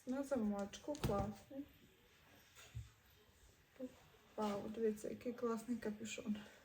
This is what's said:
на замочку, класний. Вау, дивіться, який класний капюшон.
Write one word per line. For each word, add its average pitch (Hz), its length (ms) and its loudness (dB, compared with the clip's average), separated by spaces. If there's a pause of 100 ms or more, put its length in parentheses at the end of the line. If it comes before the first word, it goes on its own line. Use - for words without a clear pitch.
на 262 160 2
замочку, 214 720 2 (120)
класний. 208 580 0 (2750)
Вау, 214 320 2
дивіться, 220 400 2
який 240 240 -4
класний 233 440 0
капюшон. 214 600 -2 (280)